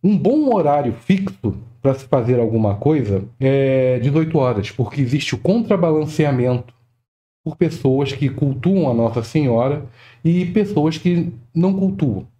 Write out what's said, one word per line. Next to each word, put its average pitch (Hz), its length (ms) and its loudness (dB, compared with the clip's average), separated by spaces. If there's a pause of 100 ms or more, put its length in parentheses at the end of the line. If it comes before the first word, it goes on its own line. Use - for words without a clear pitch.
Um 202 140 2
bom 254 380 2
horário 143 400 2
fixo 190 600 -2 (280)
pra 135 100 2
se 135 140 -6
fazer 123 340 0
alguma 110 340 0
coisa 107 480 0 (160)
é 131 600 2
dezoito 156 400 0
horas, 117 320 0
porque 127 320 -4
existe 131 320 -2
o 113 40 -8
contrabalanceamento 156 1300 0 (720)
por 160 100 -8
pessoas 139 600 0
que 139 160 -2
cultuam 143 600 0
a 120 40 0
Nossa 117 280 0
Senhora 135 640 0 (400)
e 175 220 2
pessoas 175 500 0
que 175 340 -2 (240)
não 185 200 2
cultuam 156 520 -2 (140)